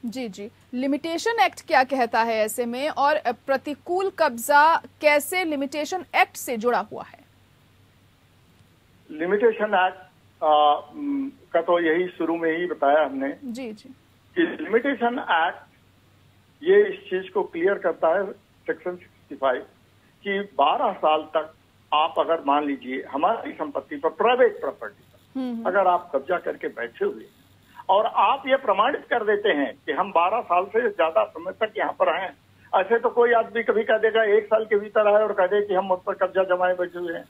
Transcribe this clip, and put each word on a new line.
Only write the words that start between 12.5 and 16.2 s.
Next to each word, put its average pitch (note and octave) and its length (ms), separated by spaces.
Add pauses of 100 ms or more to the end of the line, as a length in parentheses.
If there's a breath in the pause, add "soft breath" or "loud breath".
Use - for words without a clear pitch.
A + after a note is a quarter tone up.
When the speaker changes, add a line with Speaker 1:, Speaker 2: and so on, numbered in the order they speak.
Speaker 2:
ही E3+ 160
बताया D3+ 380
हमने C3+ 300 (100)
Speaker 1:
जी, A#3+ 280
जी। - 160 (480)
Speaker 2:
कि F3+ 60 (140)
Limitation A#3 640
एक्ट - 460 (1000)